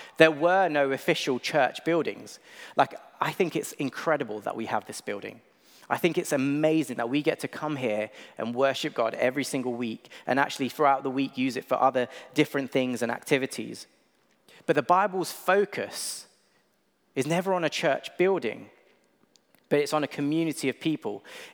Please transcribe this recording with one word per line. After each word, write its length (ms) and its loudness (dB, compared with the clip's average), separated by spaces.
there 140 8
were 380 4
no 240 2
official 460 0
church 460 0
buildings. 540 -2
Like, 180 4
I 120 0
think 240 0
it's 160 -4
incredible 680 -2
that 160 -6
we 100 -4
have 200 -2
this 140 -12
building. 400 -10
I 60 2
think 200 2
it's 160 -2
amazing 680 2
that 120 -4
we 120 0
get 180 0
to 80 -4
come 280 -6
here 340 -2
and 160 -4
worship 400 0
God 200 0
every 300 0
single 300 -4
week, 340 -6
and 120 2
actually 300 0
throughout 340 2
the 80 -4
week 260 -4
use 200 0
it 80 -4
for 160 0
other 280 2
different 360 2
things 320 0
and 80 0
activities. 760 -2
But 100 4
the 60 4
Bible's 500 2
focus 960 0
is 120 0
never 280 0
on 100 0
a 60 0
church 480 0
building, 520 0
but 80 4
it's 140 0
on 120 0
a 40 -4
community 600 -2
of 100 -2
people. 460 -4